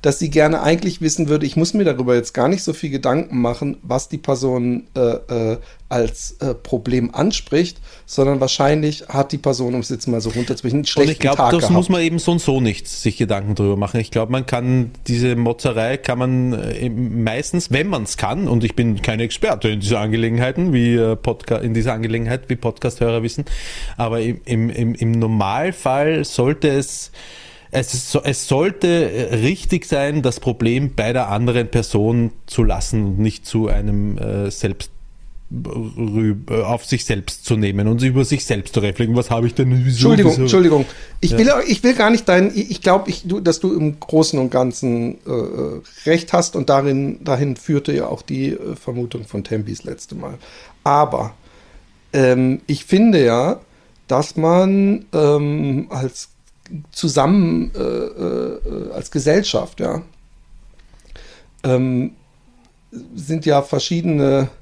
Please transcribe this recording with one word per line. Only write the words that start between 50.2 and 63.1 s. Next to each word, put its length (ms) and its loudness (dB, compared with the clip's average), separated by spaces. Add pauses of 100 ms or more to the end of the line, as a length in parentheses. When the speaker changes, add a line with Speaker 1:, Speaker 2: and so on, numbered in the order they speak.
Speaker 1:
Aber, 500 2 (800)
ähm, 520 4
ich 200 -4
finde 360 6
ja, 380 2 (460)
dass 300 0
man, 760 4
ähm, 800 2
als 400 -6 (600)
zusammen, 840 2
äh, 60 -6
äh, 1120 -4
als 180 -10
Gesellschaft, 720 0
ja, 220 -4 (1600)
ähm, 480 0 (1040)